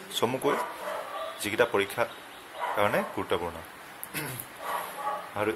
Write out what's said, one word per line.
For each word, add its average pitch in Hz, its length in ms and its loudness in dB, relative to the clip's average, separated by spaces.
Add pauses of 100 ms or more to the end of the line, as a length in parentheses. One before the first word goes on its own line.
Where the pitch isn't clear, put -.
(140)
চমুকৈ, 127 420 4 (840)
যিকেইটা 110 320 6
পৰীক্ষাৰ 101 360 4 (680)
কাৰণে 110 240 6 (160)
গুৰুত্বপূৰ্ণ। 87 400 0 (1800)
আৰু 104 220 2